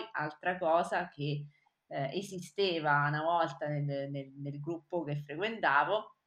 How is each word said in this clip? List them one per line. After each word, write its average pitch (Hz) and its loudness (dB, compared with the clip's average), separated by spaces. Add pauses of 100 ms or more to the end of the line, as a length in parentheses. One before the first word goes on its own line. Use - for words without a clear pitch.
(120)
altra 165 -2
cosa 175 2
che, 147 -4 (420)
ehm, 143 -4
esisteva 170 2
una 151 2
volta 160 2
nel, 143 -2
nel, 135 -8
nel 143 -8
gruppo 165 -4
che 147 -2
frequentavo 175 2 (100)